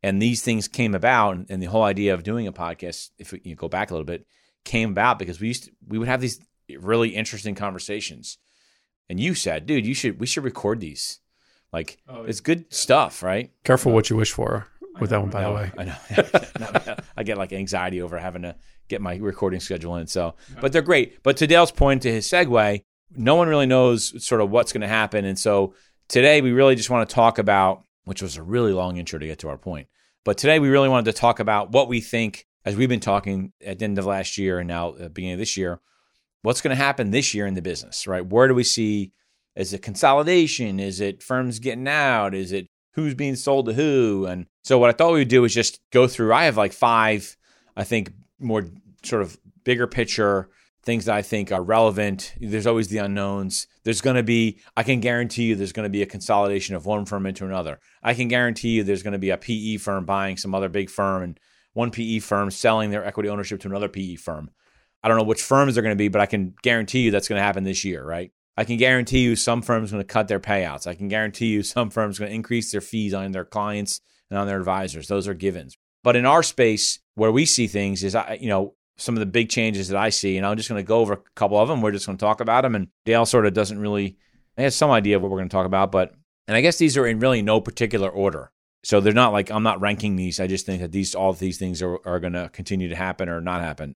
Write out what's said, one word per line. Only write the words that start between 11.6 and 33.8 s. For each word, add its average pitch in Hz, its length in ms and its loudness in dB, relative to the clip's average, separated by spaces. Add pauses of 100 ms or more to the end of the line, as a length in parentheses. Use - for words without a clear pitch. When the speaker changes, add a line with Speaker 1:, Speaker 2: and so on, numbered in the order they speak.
Speaker 1:
Like, - 240 -10 (100)
Speaker 2:
Oh, 117 160 -16
Speaker 1:
it's 110 180 -8
good 170 180 -2
Speaker 2:
yeah. 160 100 -20
Speaker 1:
stuff, - 540 0
right?" 98 280 -4 (140)
Speaker 2:
Careful 131 260 4
Speaker 1:
Uh, 113 40 6
Speaker 2:
what 110 140 4
you 113 60 0
wish 110 160 2
for 110 360 -4 (320)
with 104 100 -2
that 107 120 2
one, 98 100 -4
by 104 80 -4
Speaker 1:
I 98 40 0
know, 92 60 -2
Speaker 2:
the 104 60 -2
way. 101 220 -6
Speaker 1:
I 92 60 -8
know. 95 120 -10 (540)
<laughs> - 100 -10
No, 113 80 -8 (200)
no, 107 80 -8 (200)
I 113 80 -8
get, 104 140 -4
like, 95 160 -6
anxiety 92 480 -4
over 87 160 -8
having 87 260 -8
to 87 120 -12 (340)
get 113 120 -6
my 90 160 -6
recording 95 420 -4
schedule 87 380 -8
in. 82 100 -8
So, 85 280 -4 (180)
Speaker 2:
Yeah. - 80 -18
Speaker 1:
but 135 120 0
they're 165 80 4
great. 156 420 2
But 135 140 4
to 160 100 2
Dale's 170 240 6
point, 139 320 4
to 123 80 0
his 110 160 -2
segue, 113 540 2 (340)
no 123 200 4
one 170 120 6
really 147 200 4
knows 127 580 4
sort 113 160 2
of 101 100 2
what's 120 220 4
gonna 107 140 -4
happen. 107 380 0
And 98 120 -2
so 98 360 2 (340)
today 143 340 6
we 131 100 2
really 135 240 6
just 113 140 -6
wanna 120 160 2
talk 113 320 4
about, 98 460 2 (220)
which 92 180 -10
was 80 140 -10
a 80 60 -14
really 107 300 0
long 90 240 -2
intro 82 220 -8
to 76 80 -10
get 78 120 -10
to 80 100 -10
our 69 80 -10
point. 76 300 -12 (380)
But 104 140 0
today 151 200 4
we 147 100 2
really 135 200 6
wanted 117 240 2
to - 60 -4
talk 117 200 4
about 104 320 0
what 127 160 4
we 120 140 -2
think, 113 460 -6 (180)
as 101 100 -2
we've 127 140 2
been 123 100 0
talking 98 540 -2 (100)
at 95 160 -10
the 110 60 -4